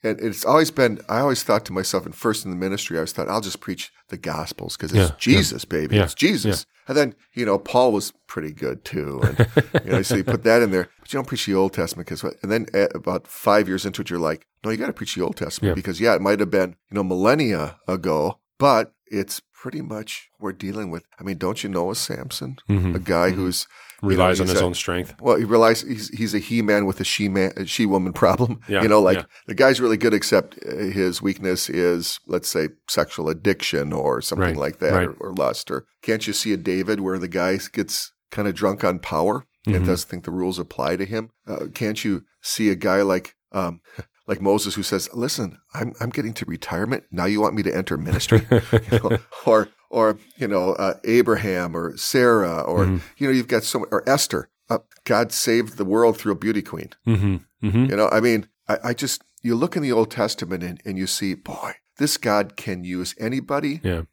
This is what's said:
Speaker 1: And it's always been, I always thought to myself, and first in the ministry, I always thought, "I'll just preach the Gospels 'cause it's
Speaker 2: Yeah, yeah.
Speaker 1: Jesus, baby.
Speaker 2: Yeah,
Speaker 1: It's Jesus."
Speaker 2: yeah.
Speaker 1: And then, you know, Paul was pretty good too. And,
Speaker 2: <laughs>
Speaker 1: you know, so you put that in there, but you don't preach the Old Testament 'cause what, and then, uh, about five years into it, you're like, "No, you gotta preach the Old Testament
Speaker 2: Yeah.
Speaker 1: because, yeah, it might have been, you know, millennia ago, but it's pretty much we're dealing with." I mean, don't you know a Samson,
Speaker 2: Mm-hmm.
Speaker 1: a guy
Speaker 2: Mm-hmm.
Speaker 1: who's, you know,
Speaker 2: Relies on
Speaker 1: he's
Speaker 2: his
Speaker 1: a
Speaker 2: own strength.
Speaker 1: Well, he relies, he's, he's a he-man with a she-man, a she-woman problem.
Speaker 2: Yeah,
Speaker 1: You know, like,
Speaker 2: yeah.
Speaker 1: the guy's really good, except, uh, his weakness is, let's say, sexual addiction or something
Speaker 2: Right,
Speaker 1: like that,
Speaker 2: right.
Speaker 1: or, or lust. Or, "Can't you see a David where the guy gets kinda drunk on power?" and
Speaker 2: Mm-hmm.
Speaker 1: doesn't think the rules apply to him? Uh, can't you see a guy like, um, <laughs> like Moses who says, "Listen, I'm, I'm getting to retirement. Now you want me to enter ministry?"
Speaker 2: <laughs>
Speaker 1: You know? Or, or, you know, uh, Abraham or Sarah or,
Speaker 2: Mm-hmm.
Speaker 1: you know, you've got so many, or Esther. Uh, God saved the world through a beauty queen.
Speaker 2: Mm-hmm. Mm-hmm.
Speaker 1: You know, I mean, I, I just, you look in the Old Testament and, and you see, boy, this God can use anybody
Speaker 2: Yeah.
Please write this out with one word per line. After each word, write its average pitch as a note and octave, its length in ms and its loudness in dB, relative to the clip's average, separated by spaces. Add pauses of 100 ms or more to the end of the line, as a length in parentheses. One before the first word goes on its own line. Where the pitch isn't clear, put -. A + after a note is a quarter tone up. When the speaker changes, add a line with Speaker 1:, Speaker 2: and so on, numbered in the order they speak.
Speaker 1:
And A2 140 -2
it's G#2 240 -6
always D3+ 280 4
been, A#2+ 360 2
I A2+ 120 0
always C3+ 240 0
thought G#2 220 2
to - 80 -12
myself, F#2 320 -2
and E2 80 -12
first G#2+ 300 -2
in F#2+ 80 -8
the F2+ 60 -6
ministry, F#2 400 -4
I - 20 -2
always D#2+ 140 -4
thought, - 160 -6
"I'll G#2 100 0
just G2 220 -8
preach - 300 -10 (180)
the F2+ 80 -12
Gospels D#2+ 580 -8
'cause D#2+ 160 -8
it's G#2 60 4
Speaker 2:
Yeah, F#2+ 80 8
yeah. D2+ 120 -2
Speaker 1:
Jesus, - 460 4
baby. D#2 320 -2
Speaker 2:
Yeah, G#2 80 6
Speaker 1:
It's E2+ 100 0
Jesus." B2 540 0
Speaker 2:
yeah. - 220 -20
Speaker 1:
And C3+ 80 2
then, C#3+ 180 2 (180)
you A#2+ 120 -4
know, G2 120 2
Paul B2 360 4
was G2 180 -2 (160)
pretty D#2 240 -8
good C2+ 320 -6
too. C#2+ 400 -4
And, - 240 4 (160)
Speaker 2:
<laughs> - 220 -2
Speaker 1:
you F#2+ 60 -4
know, - 100 2
so A2+ 160 0
you F#2+ 80 0
put A#2 180 -2
that A#2 180 6
in G#2+ 100 2
there, F#2 180 0 (100)
but - 140 -14
you C#3 40 -2
don't C3 100 -6
preach - 180 -6
the G2+ 80 0
Old F#2+ 180 4
Testament E2+ 380 -6
'cause D#2 140 -8
what, - 180 -6
and F#2+ 100 -4
then, A2+ 220 0
uh, G2+ 200 4
about F2+ 340 -4
five G#2 420 2
years F#2+ 160 -2
into G2+ 160 -6
it, - 80 -8
you're F2 100 -4
like, D#2+ 280 -2 (180)
"No, G#2+ 60 -2
you A2+ 60 -2
gotta - 140 -4
preach - 240 -8
the - 80 -4
Old - 140 -4
Testament - 340 -2
Speaker 2:
Yeah. E2 40 0
Speaker 1:
because, F#2 260 -6
yeah, A2+ 140 4
it D#2+ 60 0
might G2+ 200 2
have F#2 100 0
been, F#2 200 2 (200)
you G2 40 -8
know, G2+ 80 -2
millennia F#2 760 0 (100)
ago, F2 520 -2 (200)
but C3 320 4 (160)
it's - 340 -6 (200)
pretty C3+ 200 -10
much G#2+ 460 -12 (120)
we're G2+ 120 -6
dealing G2 400 -8
with." E2+ 120 -10 (140)
I - 60 -18
mean, F#2+ 140 -6
don't F#2+ 260 -4
you G#2 60 -6
know F2+ 220 -2
a A2+ 40 -4
Samson, - 640 -8 (120)
Speaker 2:
Mm-hmm. F2+ 260 2
Speaker 1:
a F#2+ 40 -2
guy F2+ 300 2
Speaker 2:
Mm-hmm. F#2 100 -2
Speaker 1:
who's, F#2 280 -2 (340)
you G2+ 80 0
know, F#2+ 60 6
Speaker 2:
Relies F#2 260 4
on F#2 60 2
Speaker 1:
he's F#2 80 2
Speaker 2:
his F#2+ 60 4
Speaker 1:
a F#2+ 40 4
Speaker 2:
own F2+ 80 0
strength. F2+ 480 -4
Speaker 1:
Well, E2+ 160 6
he A2+ 80 2
relies, A2+ 360 6
he's, G#2+ 280 -8
he's A2 240 -4
a G#2 60 2
he-man G#2 460 2
with F#2+ 140 -2
a F#2+ 60 -2
she-man, F#2+ 500 0
a F#2+ 100 -6
she-woman F#2+ 460 0
problem. A2+ 560 2
Speaker 2:
Yeah, G2+ 140 0
Speaker 1:
You A2 80 4
know, G#2+ 120 8
like, F#2 180 6
Speaker 2:
yeah. E2+ 40 -10 (240)
Speaker 1:
the A#2 60 -8
guy's C3 260 4
really A2+ 160 2
good, A2+ 180 2
except, - 540 2
uh, B1+ 80 -8
his F#2+ 460 -2
weakness F#2+ 480 -2
is, F2 580 0
let's F2+ 220 -2
say, D#2 180 0 (220)
sexual D#2 400 -2
addiction D#2+ 640 -2
or C2+ 280 -2
something F#2 260 -2
Speaker 2:
Right, D#2 100 -2
Speaker 1:
like D2 220 -4
that, D2 120 0
Speaker 2:
right. F2+ 160 2
Speaker 1:
or, - 140 -8
or F#2 120 -10
lust. C2+ 380 -2
Or, C2 140 -6 (160)
"Can't A2+ 260 -2
you G#2 60 -4
see - 180 -2
a F#2+ 60 0
David F#2+ 420 -2
where F#2+ 180 -4
the F2+ 120 -8
guy F#2 280 0 (140)
gets - 400 -6 (180)
kinda G#2 220 -4
drunk F#2+ 320 -2
on F2+ 160 0
power?" F2+ 460 -2 (200)
and G#2+ 100 2
Speaker 2:
Mm-hmm. F2+ 100 2
Speaker 1:
doesn't F#2 240 0
think F2 160 -10
the E2+ 60 -8
rules F2+ 280 -4
apply E2 380 -4
to F#2+ 80 -4
him? A2 240 -8 (180)
Uh, - 260 -8
can't A2 300 -4
you G2+ 220 -2 (160)
see - 280 0
a F#2+ 60 2
guy G2 280 2
like, F#2 320 0 (180)
um, F2 260 -4 (180)
<laughs> - 300 -18
like G2+ 140 -4
Moses G2+ 340 2
who G2+ 80 -4
says, F#2 300 -2
"Listen, A#2+ 440 -6 (160)
I'm, B2+ 280 -6
I'm A2+ 80 -4
getting A2+ 260 -6
to - 100 -8
retirement. F2+ 640 -4
Now F2 140 -2
you G#2 160 2
want G#2+ 140 2
me G#2 80 -2
to E2+ 100 -2
enter F#2 240 -2
ministry?" F#2+ 500 2
Speaker 2:
<laughs> - 40 2 (400)
Speaker 1:
You A#2 80 4
know? G#2+ 180 0 (280)
Or, G#2+ 240 6 (200)
or, A2 280 2 (200)
you B2+ 100 -4
know, F#2+ 240 2
uh, F#2 320 0
Abraham G2+ 760 2
or E2+ 200 -6
Sarah G#2+ 640 2
or, E2+ 240 2
Speaker 2:
Mm-hmm. F#2 120 2 (200)
Speaker 1:
you C#3+ 100 -2
know, C3+ 60 4
you've B2 160 0
got A2+ 140 2
so - 160 -4
many, - 120 -6
or - 180 -2
Esther. C3+ 400 0 (200)
Uh, A2+ 100 -2 (260)
God A2+ 260 2
saved A2+ 460 0
the G#2 80 -2
world A2 320 4
through G#2+ 140 -2
a F#2+ 60 0
beauty G#2 240 -2
queen. - 280 -12 (160)
Speaker 2:
Mm-hmm. G2+ 600 0
Mm-hmm. A2+ 180 4
Speaker 1:
You C3+ 100 0
know, G#2+ 140 4
I A2 100 4
mean, A2+ 280 2 (200)
I, G#2+ 180 0
I B2 80 -2
just, - 300 -6 (180)
you A#2 140 0
look D#3 200 -2
in D#3+ 80 -2
the C3+ 80 0
Old A2+ 180 2
Testament F#2+ 540 -4
and, F2 220 -10
and G2 120 -6
you F#2 100 -2
see, G2 280 -4
boy, - 380 -12 (240)
this D3 200 0
God G#2 380 0
can F2+ 280 -8
use F2+ 360 -6
anybody C#3 640 -4
Speaker 2:
Yeah. E2+ 280 -2